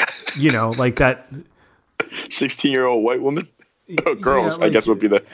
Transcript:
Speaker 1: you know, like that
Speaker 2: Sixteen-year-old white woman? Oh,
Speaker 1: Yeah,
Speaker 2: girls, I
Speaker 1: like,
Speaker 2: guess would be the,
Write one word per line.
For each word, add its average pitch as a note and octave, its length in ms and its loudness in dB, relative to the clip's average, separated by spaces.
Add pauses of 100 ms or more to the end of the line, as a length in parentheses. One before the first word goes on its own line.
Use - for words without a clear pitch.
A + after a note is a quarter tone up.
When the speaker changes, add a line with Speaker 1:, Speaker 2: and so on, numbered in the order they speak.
(360)
Speaker 1:
you D3 160 2
know, A2+ 180 0
like B2 260 0
that C3 320 0 (1040)
Speaker 2:
Sixteen-year-old C3 720 0
white A#2+ 200 0
woman? D3 260 -4 (580)
Oh, D#3+ 60 2
Speaker 1:
Yeah, - 20 -4
Speaker 2:
girls, A2+ 440 0
I - 60 -4
Speaker 1:
like, G#2+ 80 2
Speaker 2:
guess A2 140 2
would A2 140 2
be G#2+ 80 4
the, G2+ 140 2 (120)